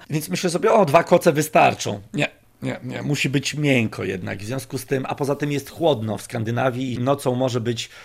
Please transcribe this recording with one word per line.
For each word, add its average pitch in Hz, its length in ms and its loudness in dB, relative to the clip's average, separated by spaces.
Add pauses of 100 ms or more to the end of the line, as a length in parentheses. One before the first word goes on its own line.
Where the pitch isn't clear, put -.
(100)
więc 151 180 -4
myślę 180 220 -2
sobie, 175 220 2
o, 214 120 6
dwa 160 200 6
koce 175 280 6
wystarczą. 139 680 2 (140)
Nie. - 240 -4 (240)
Nie, 127 220 -6
nie, 123 180 -8
musi 143 260 -2
być 135 260 -2
miękko 131 500 0
jednak. 98 340 -6
W 98 60 -12
związku 131 340 -8
z 113 80 -10
tym, 131 220 -2
a 147 60 -4
poza 139 220 -2
tym 147 160 -4
jest 139 180 -4
chłodno 113 480 0
w - 40 -12
Skandynawii 120 720 -2
i 117 60 -4
nocą 135 360 0
może 123 260 0
być 117 300 -4 (140)